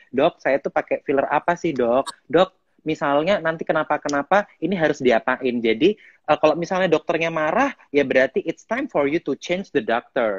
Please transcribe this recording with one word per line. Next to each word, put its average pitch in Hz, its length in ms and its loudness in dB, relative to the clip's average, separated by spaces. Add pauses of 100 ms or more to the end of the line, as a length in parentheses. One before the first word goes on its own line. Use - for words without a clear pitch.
(140)
"Dok, 143 240 0
saya 139 240 0
tuh - 80 -4
pakai - 320 -4
filler 139 240 0
apa 170 320 -2
sih, 165 160 -4
Dok? 123 320 0 (240)
Dok, 170 240 2 (320)
misalnya 156 560 0
nanti 160 240 -4
kenapa-kenapa, 151 800 0 (160)
ini 180 160 -2
harus 147 240 0
diapain?" 123 560 0
Jadi, 113 400 2
eh, - 400 -2
kalau 151 160 4
misalnya 185 320 -2
dokternya 165 480 0
marah, 180 400 0 (160)
ya 143 160 2
berarti 131 400 0
it's - 160 -6
time 240 240 -6
for 143 240 0
you 165 80 -2
to 143 160 -4
change 180 400 -6
the 139 80 2
doctor. 113 560 -2